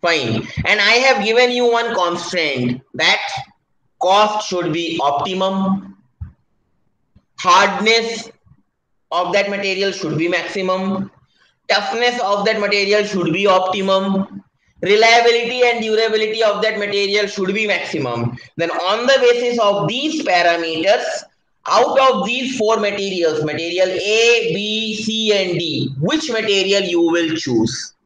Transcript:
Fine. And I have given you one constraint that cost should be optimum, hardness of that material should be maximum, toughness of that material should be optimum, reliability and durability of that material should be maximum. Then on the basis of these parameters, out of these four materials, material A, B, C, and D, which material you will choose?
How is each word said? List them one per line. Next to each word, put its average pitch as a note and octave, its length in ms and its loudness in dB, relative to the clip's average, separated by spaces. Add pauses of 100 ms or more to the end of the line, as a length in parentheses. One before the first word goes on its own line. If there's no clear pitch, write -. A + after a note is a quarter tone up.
Fine. B2+ 440 0 (200)
And G#3 160 2
I A3 140 4 (100)
have A3+ 180 2
given A#3+ 260 4
you B3 220 2
one A#3 220 0
constraint E3 880 -2 (100)
that F3+ 340 0 (760)
cost G#3 440 2
should F3 240 -4
be E3 320 -4
optimum, F#3+ 960 -2 (1400)
hardness G#3 880 2 (840)
of F3 220 -2
that G3+ 160 0
material G3 440 -2
should D3+ 260 -6
be E3 100 0
maximum, F#3 840 -2 (600)
toughness A#3 500 0
of G3+ 240 0
that G#3 160 0
material G3+ 440 2
should F3+ 280 -2
be G3 140 0
optimum, F#3+ 1000 0 (380)
reliability A#3 800 4
and A#3 200 2
durability A3 600 0
of G3+ 180 2
that A3 180 0
material G3+ 480 0
should G3 280 -4
be A3 120 -2
maximum. A#2+ 680 -4 (200)
Then E3 160 -2
on G#3+ 340 -2
the C4+ 140 4
basis A#3+ 380 2
of G3+ 300 2
these C#4+ 340 -2
parameters, E3+ 840 2 (600)
out B3 320 2
of A#3+ 280 4
these B3 320 -4
four A3 180 2
materials, F#3+ 680 -2
material E3+ 460 -2
A, A3 680 2
B, G#3+ 420 -4
C, G#3+ 360 -2
and F#3 260 0
D, C3+ 400 -4
which C4 320 -2
material G3 520 0
you F3 180 0
will E3 360 2
choose? - 580 -2 (120)